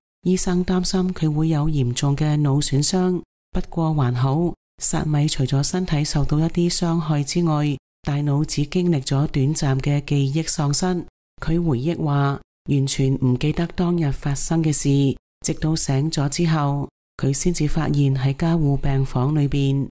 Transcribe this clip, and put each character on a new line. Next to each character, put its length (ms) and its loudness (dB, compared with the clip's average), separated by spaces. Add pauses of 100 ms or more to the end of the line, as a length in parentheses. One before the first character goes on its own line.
(220)
醫 140 2
生 300 0
擔 180 0
心 300 0
佢 180 0
會 180 0
有 180 0
嚴 260 0
重 220 0
嘅 240 0
腦 200 2
損 240 0
傷。 380 0 (300)
不 80 0 (100)
過 240 0
還 200 2
好， 380 0 (300)
薩 240 -2
米 200 2
除 180 0
咗 180 0
身 240 -2
體 180 0
受 200 0
到 140 2
一 60 2
啲 340 0
傷 200 0
害 240 0
之 220 -2
外， 320 0 (260)
大 140 -2
腦 280 0
只 220 -2
經 240 0
歷 120 0
咗 260 0
短 260 0
暫 260 0
嘅 240 0
記 280 0
憶 120 -2
喪 320 -2
失。 100 0 (540)
佢 260 0
回 120 2
憶 260 -2
話， 360 0 (300)
完 160 2
全 280 0
唔 240 2
記 140 0
得 160 -2
當 280 0
日 140 0
發 240 -4
生 280 0
嘅 100 2
事， 440 2 (240)
直 140 -4
到 200 -2
醒 360 0
咗 180 -2
之 200 -2
後， 400 0 (280)
佢 160 0
先 220 0
至 120 0
發 200 0
現 280 2
喺 220 0
加 200 2
護 200 2
病 300 2
房 280 0
裏 140 2
邊。 420 0